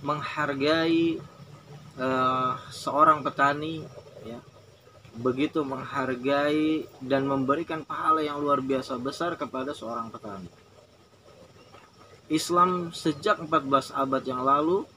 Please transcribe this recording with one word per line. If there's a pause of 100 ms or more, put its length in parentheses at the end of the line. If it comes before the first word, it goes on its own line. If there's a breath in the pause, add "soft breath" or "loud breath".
menghargai, (800)
eh, (180)
seorang
petani, (400)
ya. (800)
Begitu
menghargai (160)
dan
memberikan
pahala
yang
luar
biasa
besar
kepada
seorang
petani. (1800)
Islam
sejak
empat
belas
abad
yang
lalu (100)